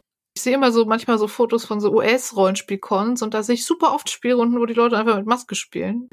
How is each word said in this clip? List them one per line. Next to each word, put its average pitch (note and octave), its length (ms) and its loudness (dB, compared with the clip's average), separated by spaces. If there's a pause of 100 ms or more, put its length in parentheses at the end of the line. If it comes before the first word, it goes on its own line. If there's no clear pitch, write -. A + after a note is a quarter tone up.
(380)
Ich - 60 -10
sehe B3+ 100 0
immer C4+ 180 2
so, A3+ 140 4
manchmal A3+ 320 0
so G#3+ 100 0
Fotos A#3 380 0
von G#3 160 -4
so G#3 100 2
U-S-Rollenspiel-Cons G#3 1300 0
und G#3+ 120 -6
da A3 100 -2
sehe A#3+ 120 0
ich A#3 100 -6
super F4 280 2
oft - 160 -4
Spielrunden, A#3+ 500 0
wo A#3 60 0
die A#3 80 -6
Leute A#3 240 2
einfach A3 200 2
mit G3+ 80 -4
Maske A#3 300 -2
spielen. G3+ 580 -6